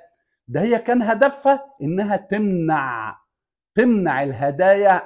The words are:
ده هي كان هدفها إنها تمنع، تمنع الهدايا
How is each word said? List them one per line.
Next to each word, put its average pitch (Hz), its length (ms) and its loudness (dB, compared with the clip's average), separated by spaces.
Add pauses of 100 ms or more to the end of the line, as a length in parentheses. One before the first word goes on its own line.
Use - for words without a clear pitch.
(480)
ده 123 120 -4
هي 226 180 0
كان 240 240 0
هدفها 269 640 0 (180)
إنها 190 340 -2
تمنع، 160 1040 -4 (560)
تمنع 190 480 2
الهدايا 147 680 2 (140)